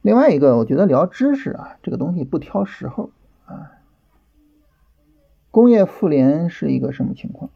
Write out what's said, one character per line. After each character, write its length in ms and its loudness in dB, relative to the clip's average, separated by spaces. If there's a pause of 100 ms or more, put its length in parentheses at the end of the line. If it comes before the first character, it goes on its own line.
另 160 2
外 140 4
一 80 0
个， 180 4
我 80 2
觉 100 -4
得 120 2
聊 200 2
知 300 -2
识 140 -8
啊， 320 -16
这 80 -10
个 60 -8
东 180 -4
西 100 -6
不 140 -6
挑 260 -4
时 240 -12
候 220 -10 (340)
啊。 280 -20 (1800)
工 200 6
业 140 6
富 240 -4
联 420 2
是 200 -8
一 80 0
个 140 -4
什 120 -6
么 100 -6
情 180 -14
况？ 240 -16